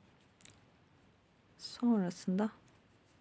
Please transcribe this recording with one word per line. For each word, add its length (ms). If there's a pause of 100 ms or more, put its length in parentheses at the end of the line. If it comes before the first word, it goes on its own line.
(1600)
Sonrasında 920 (720)